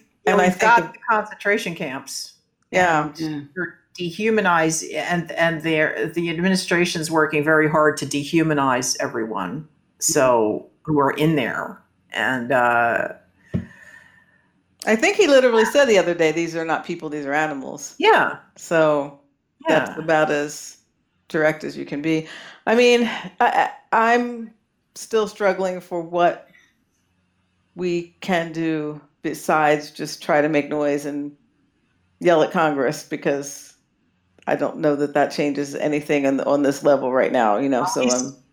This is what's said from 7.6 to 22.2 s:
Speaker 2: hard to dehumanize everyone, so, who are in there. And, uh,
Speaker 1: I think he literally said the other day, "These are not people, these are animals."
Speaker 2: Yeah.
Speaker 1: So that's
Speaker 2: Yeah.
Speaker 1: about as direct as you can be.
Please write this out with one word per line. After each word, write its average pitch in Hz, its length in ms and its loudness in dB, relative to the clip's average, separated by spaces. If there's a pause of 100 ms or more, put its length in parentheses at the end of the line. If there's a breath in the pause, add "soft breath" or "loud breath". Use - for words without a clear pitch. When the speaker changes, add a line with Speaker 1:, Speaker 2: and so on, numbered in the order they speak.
Speaker 2:
hard 151 280 2
to - 80 -6
dehumanize 143 960 0
everyone, 113 680 -6 (300)
so, 117 680 2 (160)
who 151 160 0
are 139 120 2
in 156 240 2
there. - 460 -4 (320)
And, 120 380 -2
uh, 120 580 2 (1800 loud breath)
Speaker 1:
I 214 100 2
think 330 220 0
he 392 100 4
literally 247 380 6
said 277 200 4
the 226 120 6
other 175 160 4
day, 165 180 2
"These 165 240 -4
are 165 80 -4
not 160 220 -4
people, 156 240 -10
these 147 160 -8
are 139 80 -4
animals." 143 640 -4
Speaker 2:
Yeah. 320 400 4 (180)
Speaker 1:
So 151 640 0 (480)
that's 156 220 2
Speaker 2:
Yeah. 160 120 -10
Speaker 1:
about 156 300 2
as 147 460 -6 (500)
direct 156 380 0
as 139 100 -12
you 139 100 -10
can 143 160 -8
be. 156 240 -2 (400 loud breath)